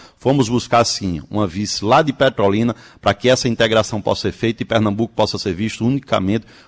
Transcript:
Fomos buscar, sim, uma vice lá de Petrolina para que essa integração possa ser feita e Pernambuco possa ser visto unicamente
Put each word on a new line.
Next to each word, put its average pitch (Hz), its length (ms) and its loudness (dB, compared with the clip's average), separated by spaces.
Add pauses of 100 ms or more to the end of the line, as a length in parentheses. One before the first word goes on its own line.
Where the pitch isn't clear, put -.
(180)
Fomos 131 300 2
buscar, 117 360 2
sim, 87 460 -4
uma 104 160 -2
vice 98 380 -6
lá 123 180 4
de 147 100 -2
Petrolina 110 640 0 (240)
para 101 120 2
que 120 160 -2
essa 127 200 2
integração 110 520 0
possa 101 220 -2
ser 95 100 -2
feita 113 300 -2
e - 40 -8
Pernambuco 107 480 0
possa 104 240 0
ser 95 160 -4
visto 107 300 -4
unicamente 113 600 0 (220)